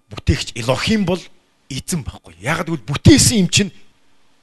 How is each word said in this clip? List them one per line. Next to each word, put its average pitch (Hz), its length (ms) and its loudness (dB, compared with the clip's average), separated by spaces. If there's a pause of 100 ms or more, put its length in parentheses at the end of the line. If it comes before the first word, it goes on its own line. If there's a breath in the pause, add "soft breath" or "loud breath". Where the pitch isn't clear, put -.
бүтээгч - 480 -4
Элохим 165 480 -2
бол 180 160 -2 (480)
эзэн 135 320 -8
байхгүй. - 400 -16
Яагаад 165 320 -6
гэвэл - 160 -8
бүтээсэн 214 560 4
юм - 80 0
чинь - 180 0 (720)